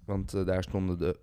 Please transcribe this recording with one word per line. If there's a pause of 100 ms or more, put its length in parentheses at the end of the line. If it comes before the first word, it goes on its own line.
(120)
Want,
eh,
daar
stonden
de